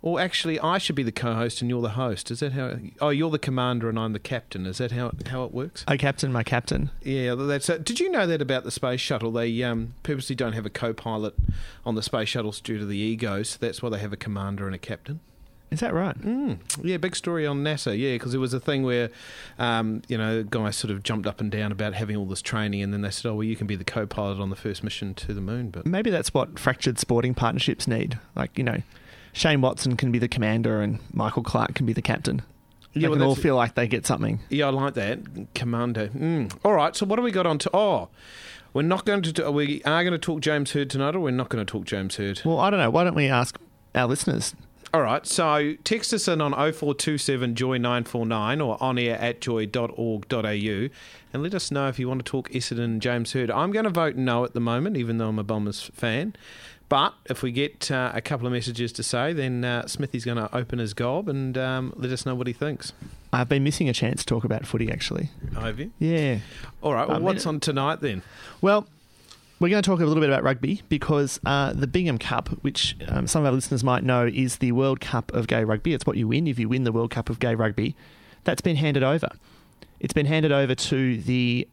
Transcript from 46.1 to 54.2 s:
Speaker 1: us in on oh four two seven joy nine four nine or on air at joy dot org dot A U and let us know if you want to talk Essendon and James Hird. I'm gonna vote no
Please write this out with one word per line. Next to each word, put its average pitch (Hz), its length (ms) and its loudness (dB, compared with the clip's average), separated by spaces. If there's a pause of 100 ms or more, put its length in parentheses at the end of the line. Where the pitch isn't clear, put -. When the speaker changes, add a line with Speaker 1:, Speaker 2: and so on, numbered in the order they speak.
Speaker 1:
us 202 140 0
in 165 120 2
on 143 140 2
oh 151 180 2
four 147 220 0
two 151 240 0
seven 127 360 0
joy 127 220 0
nine 120 280 2
four 117 200 -2
nine 113 380 0
or 117 200 0
on 131 160 2
air 117 220 0
at 120 220 -2
joy 113 240 0
dot 117 300 -2
org 110 340 -2
dot 113 160 0
A 104 100 0
U 104 320 0 (460)
and 135 80 -2
let 175 100 -2
us 190 180 -4
know 139 180 2
if 127 100 -4
you 123 100 -2
want 127 160 -2
to - 60 -8
talk 131 220 -2
Essendon 120 320 -4
and 113 180 0
James 120 320 0
Hird. 123 160 0
I'm 151 200 2
gonna 214 200 2
vote 165 260 2
no 123 300 2